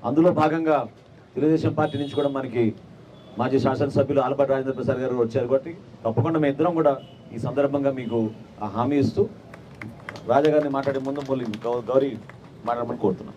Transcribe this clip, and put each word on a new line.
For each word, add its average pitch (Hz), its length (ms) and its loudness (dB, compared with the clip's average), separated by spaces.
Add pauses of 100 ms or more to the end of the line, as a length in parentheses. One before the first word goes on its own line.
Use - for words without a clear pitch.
అందులో 165 320 6
భాగంగా 156 380 2 (560)
తెలుగుదేశం 156 460 2
పార్టీ 151 220 0
నుంచి 139 180 -6
కూడా 143 180 0
మనకి 120 260 -2 (760)
మాజీ 131 260 2
శాసనసభ్యులు 139 600 2
ఆలపాటి 135 260 2
రాజేంద్ర 135 260 -2
ప్రసాద్ 127 260 -2
గారు 123 200 -2
వచ్చారు 120 260 -2
కాబట్టి 135 220 0 (320)
తప్పకుండా 156 400 2
మేము 139 100 2
ఇద్దరం 156 260 0
కూడా 147 140 4 (400)
ఈ 110 120 -8
సందర్భంగా 139 540 0
మీకు 117 180 -2 (460)
ఆ 104 120 -6
హామీ 135 280 0
ఇస్తూ, 113 200 2 (1080)
రాజా 147 220 6
గారిని 147 240 2
మాట్లాడే 135 320 -2
ముందు 143 200 -6
మళ్ళీ 127 160 -2 (200)
గౌ-, 120 260 -2
గౌరీ 135 180 4 (560)
మాట్లాడమని 120 380 -4
కోరుతున్నాం. - 320 -2